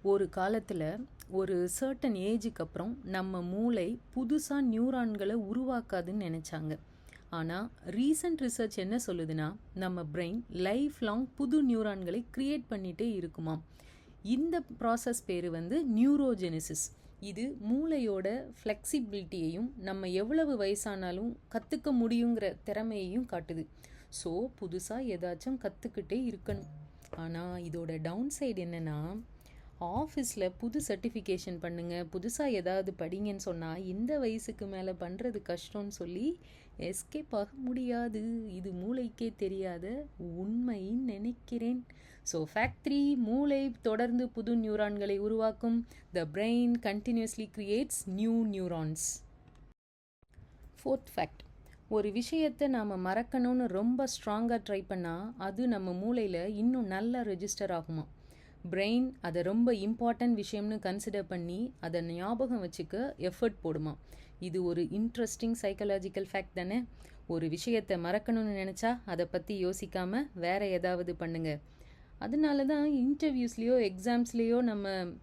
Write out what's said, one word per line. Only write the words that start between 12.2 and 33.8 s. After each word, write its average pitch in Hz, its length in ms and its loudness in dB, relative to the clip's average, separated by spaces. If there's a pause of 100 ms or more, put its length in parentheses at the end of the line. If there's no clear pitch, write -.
கிரியேட் 277 320 0
பண்ணிட்டே 202 440 -2
இருக்குமாம். 160 500 -4 (600)
இந்த 311 400 2 (160)
ப்ராசஸ் 233 460 0
பேரு 175 260 -2
வந்து 175 340 0 (100)
நியூரோஜெனிசிஸ். 220 960 4 (280)
இது 214 380 -6 (160)
மூளையோட 254 800 0 (120)
ஃப்ளெக்சிபிலிட்டியையும் 202 1120 -2
நம்ம 190 320 -2
எவ்வளவு 233 540 4
வயசானாலும் 196 720 -2 (160)
கத்துக்க 302 400 -2 (100)
முடியுங்கிற 226 600 4
திறமையையும் 214 680 -2
காட்டுது. 160 340 -4 (440)
So, 185 400 -2 (120)
புதுசா 185 280 -6
ஏதாச்சும் 214 680 -2
கத்துக்கிட்டே 226 720 -2
இருக்கணும். - 320 -4 (500)
ஆனா, 165 400 -4
இதோட 165 460 -4
டவுன் 196 380 -2
சைடு 196 280 0
என்னன்னா, 165 540 -4 (600)
ஆஃபீஸ்ல 214 760 0
புது 233 300 -2
சர்டிஃபிகேஷன் 196 720 -2
பண்ணுங்க, 170 540 -4
புதுசா 226 320 -2
ஏதாவது 190 520 0
படிங்கன்னு 196 380 -2
சொன்னா, 165 420 -4
இந்த 202 420 -2